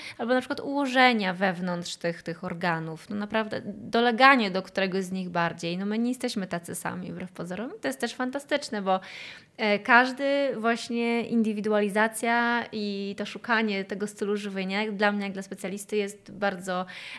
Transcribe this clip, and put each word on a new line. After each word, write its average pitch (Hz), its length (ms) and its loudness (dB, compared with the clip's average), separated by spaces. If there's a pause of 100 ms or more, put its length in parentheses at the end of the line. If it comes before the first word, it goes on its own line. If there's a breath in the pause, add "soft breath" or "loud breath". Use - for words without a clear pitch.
(180 loud breath)
albo 240 160 0
na 254 80 4
przykład 277 180 -4
ułożenia 254 720 4
wewnątrz 180 640 -2
tych, 170 280 -4
tych 165 200 -8
organów. 170 680 -4
No 208 60 -6
naprawdę 214 500 -2
doleganie 233 840 4
do 185 100 0
któregoś 190 420 0
z 180 80 -8
nich 185 180 -4
bardziej. 170 480 -2
No 196 80 -4
my 214 140 -2
nie 240 100 0
jesteśmy 240 380 -4
tacy 175 280 -6
sami, 175 360 -6
wbrew 180 200 -10
pozorom. 185 400 -8 (100)
To - 60 -4
jest 262 120 -6
też 240 160 -4
fantastyczne, 277 680 -4
bo, 190 180 2 (580 loud breath)
e, 208 220 2
każdy 262 800 6
właśnie 233 640 0
indywidualizacja 220 1500 2
i 202 460 -4
to 208 80 -4
szukanie 208 600 0
tego 202 220 -4
stylu 208 300 -2
żywienia, 196 460 -2
jak 220 120 -4
dla 208 160 2
mnie, 202 120 -2
jak 196 100 -4
dla 196 80 -8
specjalisty, 196 560 -6
jest 202 340 -4
bardzo 185 540 -2 (340 loud breath)